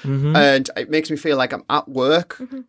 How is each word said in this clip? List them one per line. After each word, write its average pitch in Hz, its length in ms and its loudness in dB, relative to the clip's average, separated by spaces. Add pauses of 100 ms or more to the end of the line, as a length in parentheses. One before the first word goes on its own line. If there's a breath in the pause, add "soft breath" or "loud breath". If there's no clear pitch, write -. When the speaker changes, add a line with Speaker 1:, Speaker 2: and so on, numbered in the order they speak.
Speaker 1:
Mm-hmm. 139 320 0
Speaker 2:
and 139 400 4
it - 140 -6
makes 156 220 0
me 147 60 -4
feel 147 200 0
like 127 160 -2
I'm 107 160 -8
at 147 180 0
work. 143 520 0
Speaker 3:
Mm-hmm. 254 300 -14